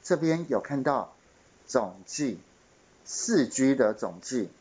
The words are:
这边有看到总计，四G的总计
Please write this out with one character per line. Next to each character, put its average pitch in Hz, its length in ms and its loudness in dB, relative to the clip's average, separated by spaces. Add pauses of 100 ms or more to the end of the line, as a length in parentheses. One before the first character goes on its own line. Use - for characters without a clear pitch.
这 175 140 2
边 165 300 0
有 117 120 0
看 139 240 -4
到 131 320 0 (500)
总 101 300 -2 (100)
计， 127 320 -4 (680)
四 160 420 0
G 135 260 2
的 110 220 4
总 90 260 -8
计 110 400 -4